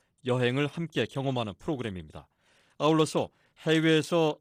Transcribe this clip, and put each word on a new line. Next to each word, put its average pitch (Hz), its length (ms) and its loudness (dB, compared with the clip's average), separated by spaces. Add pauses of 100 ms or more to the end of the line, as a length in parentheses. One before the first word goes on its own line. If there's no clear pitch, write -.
(260)
여행을 127 400 0
함께 151 400 -4
경험하는 127 540 -4
프로그램입니다. 90 680 -8 (520)
아울러서 156 500 2 (300)
해외에서 160 800 2